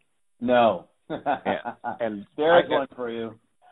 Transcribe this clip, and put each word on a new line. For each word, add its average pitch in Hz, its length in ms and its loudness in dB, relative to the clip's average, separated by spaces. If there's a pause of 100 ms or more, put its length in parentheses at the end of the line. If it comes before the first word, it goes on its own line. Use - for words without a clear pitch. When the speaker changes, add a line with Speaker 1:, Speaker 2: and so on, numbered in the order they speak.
(400)
Speaker 1:
No. 117 460 4 (100)
<laughs> - 140 -20
Speaker 2:
Yeah. 131 640 -6 (260)
And 107 260 -6 (100)
Speaker 1:
There's 170 320 4
Speaker 2:
I, - 40 -6
Speaker 1:
one 139 240 -2
for 123 140 -8
you. 113 240 -8 (360)